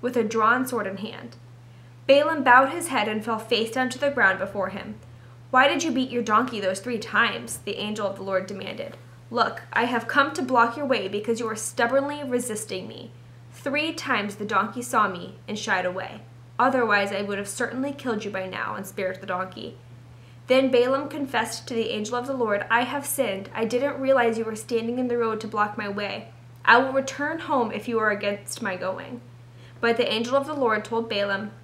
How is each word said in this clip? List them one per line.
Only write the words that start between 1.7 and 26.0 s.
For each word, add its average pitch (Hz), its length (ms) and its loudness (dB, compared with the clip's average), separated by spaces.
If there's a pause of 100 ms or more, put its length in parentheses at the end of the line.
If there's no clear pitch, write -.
Balaam 294 360 6
bowed 254 260 10
his 339 200 -6
head 214 180 0
and 214 160 -2
fell 226 160 -2
face 220 320 -2
down 254 180 0
to - 100 -8
the 285 100 2
ground 190 300 4
before 190 300 -4
him. 208 260 -10 (540)
"Why 262 180 6
did 285 160 0
you 311 80 0
beat 254 180 0
your 240 140 -2
donkey 220 360 2
those 190 200 -2
three 240 200 -4
times?" 214 600 -2
the - 180 -6
angel 208 300 -4
of 190 100 -6
the 190 60 -12
Lord 190 240 -2
demanded. - 500 -10 (340)
"Look, 226 300 0 (100)
I 240 140 2
have 240 220 -2
come 285 260 2
to - 80 -4
block 240 360 2
your 294 80 -4
way 214 220 0
because 208 320 -2
you 233 80 -4
are 220 80 -4
stubbornly 277 680 0
resisting 214 640 -4
me. - 240 -14 (420)
Three 294 400 -2
times 214 420 -2
the 202 100 -8
donkey 214 360 0
saw 220 260 2
me 180 280 -10 (120)
and 208 100 -6
shied 185 280 0
away. 185 360 -6 (380)
Otherwise, 226 520 2
I 202 120 -4
would 202 140 -4
have 202 100 -6
certainly 262 440 -4
killed 247 340 -4
you 202 60 -6
by 190 160 -4
now - 280 -6
and 196 100 -8
spared 190 360 -6
the 196 60 -14
donkey." 185 500 -6 (720)
Then 262 240 4
Balaam 262 380 2
confessed 254 580 -4
to 254 60 -8
the 226 160 -2
angel 214 260 -4
of 247 100 -4
the 269 80 -4
Lord, 214 360 0
"I 233 140 4
have 269 220 -4
sinned. 196 480 -4
I 226 120 -2
didn't 269 340 0
realize 240 380 4
you 226 80 -2
were 220 100 -6
standing 233 420 -4
in 254 120 0
the 240 80 0
road 226 240 0
to 214 60 -8
block 208 300 -2
my 208 120 -6
way. 202 400 -6 (340)